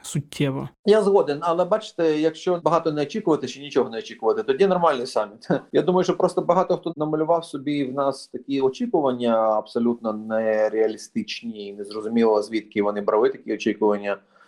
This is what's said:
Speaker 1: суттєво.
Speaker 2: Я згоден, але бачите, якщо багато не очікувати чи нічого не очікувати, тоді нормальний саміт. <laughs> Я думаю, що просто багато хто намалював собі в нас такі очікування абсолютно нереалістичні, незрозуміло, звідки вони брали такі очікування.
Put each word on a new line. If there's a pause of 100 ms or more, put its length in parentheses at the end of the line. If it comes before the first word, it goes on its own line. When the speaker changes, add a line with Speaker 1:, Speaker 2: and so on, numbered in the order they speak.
Speaker 1:
суттєво. (160)
Speaker 2:
Я
згоден,
але
бачите,
якщо
багато
не
очікувати
чи
нічого
не
очікувати,
тоді
нормальний
саміт. (120)
<laughs>
Я
думаю,
що
просто
багато
хто
намалював
собі
в
нас
такі
очікування
абсолютно
нереалістичні,
незрозуміло,
звідки
вони
брали
такі
очікування. (300)